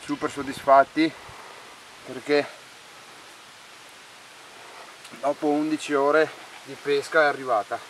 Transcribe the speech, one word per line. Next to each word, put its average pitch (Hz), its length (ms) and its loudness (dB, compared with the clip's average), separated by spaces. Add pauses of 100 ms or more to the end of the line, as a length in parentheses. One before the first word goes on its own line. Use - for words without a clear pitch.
super 143 260 -6
soddisfatti 139 800 2 (960)
perché 143 400 0 (2750)
dopo 143 260 -2
undici 151 460 0
ore 147 360 4 (360)
di 135 160 -14
pesca 143 400 2
è 147 60 6
arrivata. 123 520 -2 (100)